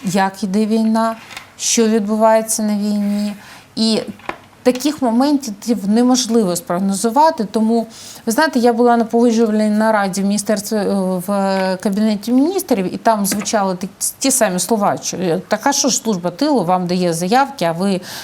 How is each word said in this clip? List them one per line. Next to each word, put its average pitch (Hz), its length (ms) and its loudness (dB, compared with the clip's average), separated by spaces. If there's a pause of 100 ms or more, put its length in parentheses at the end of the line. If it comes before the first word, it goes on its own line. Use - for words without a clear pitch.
як 190 400 -2
іде 208 220 0
війна, 220 500 0 (420)
що - 300 0
відбувається 220 760 2
на 208 100 0
війні. 208 640 -2 (400)
І 220 260 0 (640)
таких 254 380 0
моментів 233 880 0
неможливо 233 680 2
спрогнозувати. 202 880 0
Тому, 220 420 0 (380)
ви 226 60 -2
знаєте, 277 280 0
я 240 140 4
була 240 240 4
на 226 80 2
погоджувальній 226 640 2
нараді 208 520 0
в 190 40 0
міністерстві, 208 520 -2
е, 196 160 0 (340)
в 190 560 0
Кабінеті 214 480 0
Міністрів, 262 640 0
і 185 40 -6
там 214 280 0
звучали 196 500 -2
ті, 185 140 -8 (300)
ті 269 120 0
самі 190 280 0
слова, 196 420 0
що, - 160 -8
е, 175 300 -2
«Так 214 160 -2
а 277 100 2
що 277 160 0
ж - 80 0
служба 180 320 -4
тилу 262 340 0
вам 180 240 0
дає 180 260 0
заявки, 185 520 0
а 165 60 0
ви, 180 300 -2 (220)